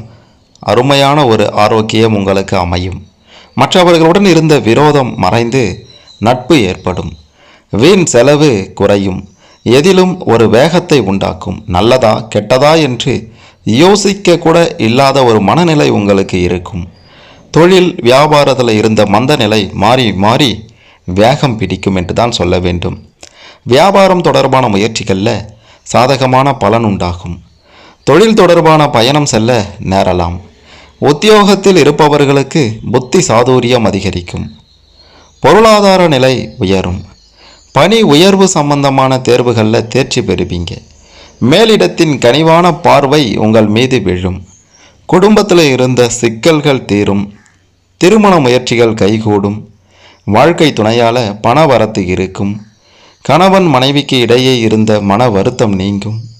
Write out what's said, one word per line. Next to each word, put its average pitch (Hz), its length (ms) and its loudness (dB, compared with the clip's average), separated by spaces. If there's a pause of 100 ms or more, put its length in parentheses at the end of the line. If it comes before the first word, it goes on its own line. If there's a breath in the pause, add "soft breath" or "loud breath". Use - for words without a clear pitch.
(640 soft breath)
அருமையான 139 640 0
ஒரு 107 200 2 (100)
ஆரோக்கியம் 110 600 0
உங்களுக்கு 98 420 -2
அமையும். 90 420 -4 (580 soft breath)
மற்றவர்களுடன் 170 680 2
இருந்த 160 320 2
விரோதம் 113 580 0
மறைந்து 117 440 -2 (600 loud breath)
நட்பு 127 420 0
ஏற்படும். 90 480 -6 (640 soft breath)
வீண் 165 320 2
செலவு 143 440 2 (240)
குறையும். 98 480 -2 (440 soft breath)
எதிலும் 180 480 2 (120)
ஒரு 113 240 2
வேகத்தை 156 520 2
உண்டாக்கும். 95 640 -6
நல்லதா 110 460 2 (140)
கெட்டதா 131 540 0
என்று 127 320 -4 (600 soft breath)
யோசிக்க 196 640 2
கூட 165 200 0 (220)
இல்லாத 131 440 0
ஒரு 113 180 4
மனநிலை 147 500 2
உங்களுக்கு 101 500 0
இருக்கும். 87 420 -6 (720 loud breath)
தொழில் 180 360 4 (120)
வியாபாரத்துல 131 720 2
இருந்த 107 320 2
மந்த 113 300 0
நிலை 110 240 0 (140)
மாறி 113 420 0
மாறி 113 360 0 (560 soft breath)
வேகம் 113 500 0
பிடிக்கும் 95 420 -4
என்று 85 140 -6
தான் 117 240 -2
சொல்ல 90 220 -2
வேண்டும். 90 380 -4 (680 loud breath)
வியாபாரம் 185 580 2
தொடர்பான 131 460 0
முயற்சிகள்ல 101 640 -2 (560 soft breath)
சாதகமான 127 680 0
பலன் 113 300 0
உண்டாகும். 90 500 -6 (680 soft breath)
தொழில் 214 340 2
தொடர்பான 170 520 4
பயணம் 135 380 0
செல்ல 113 240 0 (320)
நேரலாம். 90 540 -2 (640 soft breath)
உத்தியோகத்தில் 196 800 2
இருப்பவர்களுக்கு 143 800 2 (260)
புத்தி 127 340 0
சாதுரியம் 120 680 0
அதிகரிக்கும். 90 580 -6 (1000 soft breath)
பொருளாதார 202 640 4
நிலை 131 260 2 (240)
உயரும். 92 420 -2 (760 soft breath)
பணி 180 300 2
உயர்வு 190 420 4
சம்பந்தமான 139 720 0
தேர்வுகள்ல 117 680 0
தேர்ச்சி 127 340 -4
பெறுவீங்க. 87 520 -6 (680 soft breath)
மேலிடத்தின் 170 760 0
கனிவான 160 480 2 (140)
பார்வை 139 440 2 (140)
உங்கள் 110 320 2
மீது 123 300 0
விழும். 90 380 -4 (720 soft breath)
குடும்பத்துல 196 600 2
இருந்த 127 320 0 (100)
சிக்கல்கள் 131 720 -2
தீரும். 101 400 -2 (760 soft breath)
திருமண 202 380 4
முயற்சிகள் 123 540 0
கைகூடும். 104 640 -2 (680 soft breath)
வாழ்க்கை 151 420 2
துணையால 117 480 0 (220)
பண 127 260 0
வரத்து 110 400 0
இருக்கும். 92 480 -6 (720 soft breath)
கணவன் 185 420 2
மனைவிக்கு 135 520 0
இடையே 127 400 2
இருந்த 110 320 0 (100)
மன 101 280 0
வருத்தம் 104 460 -2
நீங்கும். 101 420 -6 (220)